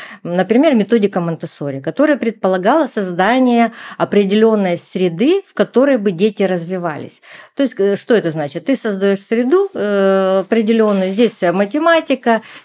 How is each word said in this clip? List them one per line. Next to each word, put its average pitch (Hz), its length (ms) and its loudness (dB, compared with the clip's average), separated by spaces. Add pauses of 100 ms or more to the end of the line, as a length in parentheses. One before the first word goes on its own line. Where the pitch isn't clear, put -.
(240)
например, 190 520 2
методика 202 440 2
Монтессори, 156 640 -6
которая 277 360 0
предполагала 220 720 0
создание 226 840 0 (260)
определённой 202 800 2
среды, 185 680 0
в - 80 -20
которой 254 440 2
бы 208 140 0
дети 202 320 0
развивались. 175 800 -6 (340)
То 277 80 0
есть, - 160 -2
э, 196 180 2
что - 180 -2
это 170 160 0
значит? 151 360 -8
Ты 269 100 2
создаёшь 196 420 -2
среду, 254 540 0
э, 196 720 2
определённую, 214 640 0
здесь 214 300 0 (120)
математика, 262 880 0 (240)